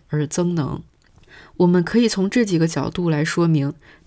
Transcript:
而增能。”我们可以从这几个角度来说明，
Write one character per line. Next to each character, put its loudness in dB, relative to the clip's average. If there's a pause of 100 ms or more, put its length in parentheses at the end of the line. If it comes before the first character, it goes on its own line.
而 -4
增 -2
能。” -6 (760)
我 6
们 4
可 0
以 4
从 -2
这 2
几 -2
个 2
角 -4
度 -2
来 0
说 0
明， 0 (320)